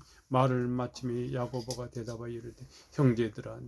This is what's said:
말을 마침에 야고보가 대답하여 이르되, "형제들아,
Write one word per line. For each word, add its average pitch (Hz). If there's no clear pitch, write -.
말을 127
마침에 123
야고보가 123
대답하여 117
이르되, 117
"형제들아, 113